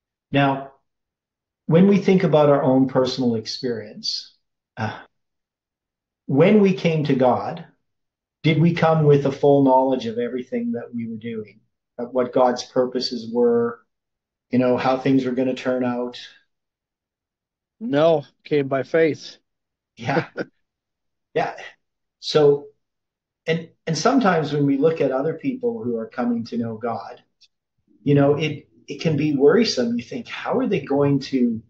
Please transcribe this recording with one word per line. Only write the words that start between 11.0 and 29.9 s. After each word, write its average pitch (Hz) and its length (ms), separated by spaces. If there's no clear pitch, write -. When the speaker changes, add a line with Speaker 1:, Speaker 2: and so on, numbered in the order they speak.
Speaker 1:
were 113 80
doing, 110 420
of 120 160
what 123 180
God's 123 320
purposes 123 640
were, 117 520
you 123 80
know, 127 180
how 131 200
things 135 280
were 127 60
gonna 127 220
turn 127 300
out? 123 340
Speaker 2:
No, 151 420
came 143 240
by 135 140
faith. - 540
Speaker 1:
Yeah. 117 400
<laughs> 180 80
Yeah. - 220
So, 143 480
and, 165 240
and 160 120
sometimes 190 540
when 143 140
we 139 120
look 160 240
at 131 100
other 143 240
people 120 480
who 120 140
are 110 100
coming 120 380
to 117 120
know 113 200
God, 113 440
you 143 120
know, 143 200
it, 156 320
it 143 140
can 151 160
be 147 180
worrisome. 135 600